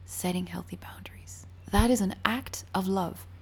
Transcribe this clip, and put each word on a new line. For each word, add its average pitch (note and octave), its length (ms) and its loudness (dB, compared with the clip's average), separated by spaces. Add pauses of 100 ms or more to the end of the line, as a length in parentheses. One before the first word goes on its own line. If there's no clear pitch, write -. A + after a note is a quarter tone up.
setting F3+ 400 -2
healthy F3 300 -10
boundaries. - 680 -16 (240)
That A3 220 8
is A3+ 100 6
an F#3+ 140 0 (100)
act - 380 -2 (100)
of F#3 140 2
love. F#3 400 0 (140)